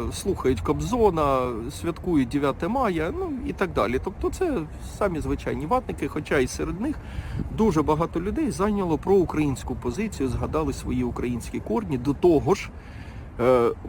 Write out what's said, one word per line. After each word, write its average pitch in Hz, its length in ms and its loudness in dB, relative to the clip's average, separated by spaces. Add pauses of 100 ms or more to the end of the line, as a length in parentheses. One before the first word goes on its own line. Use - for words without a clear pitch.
(140)
слухають - 480 0
Кобзона, 156 800 2 (320)
святкують 165 580 0
дев'яте 143 380 0
мая, 202 520 0
ну, 370 120 -4 (160)
і 185 60 -4
так 170 200 -2
далі. 123 300 2
Тобто 349 260 -2
це 294 320 0 (360)
самі 180 220 0
звичайні 131 460 -2
ватники, 196 420 -2
хоча 151 320 0
і 127 80 4
серед 165 340 -4
них 285 140 -2 (640)
дуже 180 240 4
багато 156 400 0
людей 214 300 -2
зайняло 190 460 0
проукраїнську 151 800 2
позицію, 135 540 -2
згадали 127 440 0
свої 127 300 -2
українські 120 560 -4
корні. 202 380 -2
До 123 160 0
того 156 420 6
ж, - 140 -8 (680)
е, 120 320 6 (180)